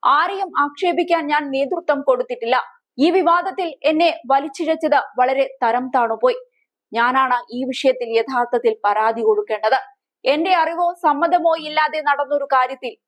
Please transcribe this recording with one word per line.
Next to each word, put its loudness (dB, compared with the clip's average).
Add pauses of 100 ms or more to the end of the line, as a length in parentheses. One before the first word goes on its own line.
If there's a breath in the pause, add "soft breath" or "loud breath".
(180)
ആരെയും -2 (140)
ആക്ഷേപിക്കാൻ -2 (100)
ഞാൻ 0 (120)
നേതൃത്വം -2
കൊടുത്തിട്ടില്ല. 0 (480)
ഈ 4 (100)
വിവാദത്തിൽ 0 (200)
എന്നെ 2 (200)
വലിച്ചിഴച്ചത് 0 (200)
വളരെ 2 (180)
തരം 0 (100)
താണുപോയി. 2 (600)
ഞാനാണ് 2 (200)
ഈ -6 (120)
വിഷയത്തിൽ 0 (100)
യഥാർത്ഥത്തിൽ 0 (100)
പരാതി 0
കൊടുക്കേണ്ടത്. 0 (500)
എന്റെ 0 (100)
അറിവോ 0 (160)
സമ്മതമോ 2 (160)
ഇല്ലാതെ -2
നടന്നൊരു -2
കാര്യത്തിൽ -2 (160)